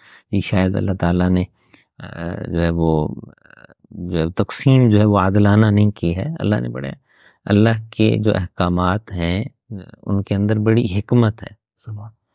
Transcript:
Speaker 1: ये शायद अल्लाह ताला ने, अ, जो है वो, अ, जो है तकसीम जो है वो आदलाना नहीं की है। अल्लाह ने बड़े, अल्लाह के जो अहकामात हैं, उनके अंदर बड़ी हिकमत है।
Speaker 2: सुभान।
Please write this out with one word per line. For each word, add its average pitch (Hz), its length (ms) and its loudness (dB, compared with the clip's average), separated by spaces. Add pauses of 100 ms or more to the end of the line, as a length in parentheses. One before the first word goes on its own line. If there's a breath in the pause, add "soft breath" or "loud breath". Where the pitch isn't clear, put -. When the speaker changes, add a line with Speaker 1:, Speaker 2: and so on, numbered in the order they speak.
(340 soft breath)
Speaker 1:
ये 101 60 0
शायद 92 360 0
अल्लाह 98 180 -2
ताला 90 340 0
ने, 92 180 0 (540 soft breath)
अ, 92 60 -16 (420)
जो 85 120 -4
है 85 100 0
वो, 82 580 0
अ, - 440 -20 (200)
जो 87 260 -6
है 82 120 0
तकसीम 127 600 2
जो 104 80 4
है 107 60 4
वो 104 120 4
आदलाना 101 540 4
नहीं 104 200 4
की 85 220 -4
है। 147 280 -6
अल्लाह 104 200 -2
ने 120 80 -6
बड़े, 69 280 -10 (500 soft breath)
अल्लाह 110 320 4
के 110 380 0
जो 107 160 0
अहकामात 90 800 -2
हैं, 92 420 -4 (520)
उनके 101 280 -2
अंदर 104 240 0
बड़ी 110 240 2
हिकमत 110 600 0
है। - 140 -16 (200)
Speaker 2:
सुभान। 107 340 -16 (240)